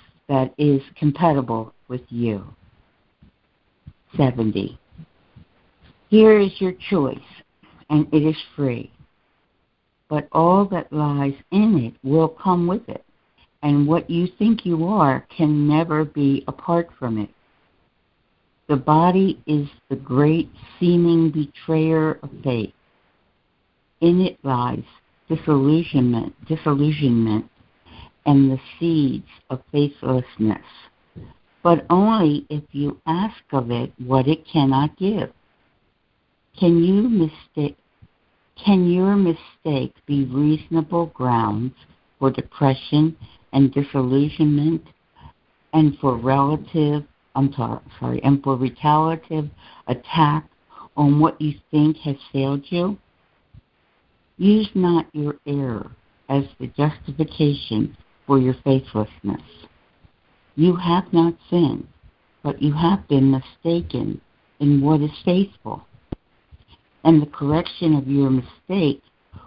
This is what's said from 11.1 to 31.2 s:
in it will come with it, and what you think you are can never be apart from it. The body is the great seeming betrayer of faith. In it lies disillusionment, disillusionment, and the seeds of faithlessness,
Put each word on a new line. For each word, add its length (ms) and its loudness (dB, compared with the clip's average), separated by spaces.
in 280 2
it 240 -4
will 260 2
come 380 -2
with 220 -6
it, 160 -14
and 240 2
what 220 0
you 180 -2
think 260 0
you 220 -2
are 400 0
can 320 2
never 360 0
be 440 -2
apart 400 -4
from 200 -6
it. 120 -8
The 80 2
body 680 2
is 220 -2
the 60 -6
great 540 0
seeming 500 2
betrayer 920 -2
of 80 -16
faith. 300 -4
In 220 4
it 200 -4
lies 400 -4
disillusionment, 1040 0
disillusionment, 1000 0
and 260 4
the 80 -4
seeds 480 -2
of 200 -8
faithlessness, 960 -2